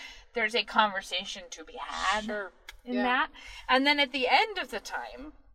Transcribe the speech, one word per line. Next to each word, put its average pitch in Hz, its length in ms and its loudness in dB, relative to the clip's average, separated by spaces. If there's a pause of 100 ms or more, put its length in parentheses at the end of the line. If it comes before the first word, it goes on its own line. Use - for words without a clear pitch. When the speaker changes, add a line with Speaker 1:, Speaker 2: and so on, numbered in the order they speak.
(340)
Speaker 1:
there's 220 200 0
a 208 100 2
conversation 190 840 0
to 160 140 -14
be 165 140 -18
had 185 460 -2
Speaker 2:
Sure. 208 280 -6 (320)
Speaker 1:
in 247 100 -4
Speaker 2:
Yeah. 247 100 2
Speaker 1:
that. 262 260 2 (380)
And 262 180 6
then 294 140 6
at 285 120 2
the 262 160 0
end 381 300 4
of 294 120 -6
the 208 100 -6
time, 240 520 -10 (220)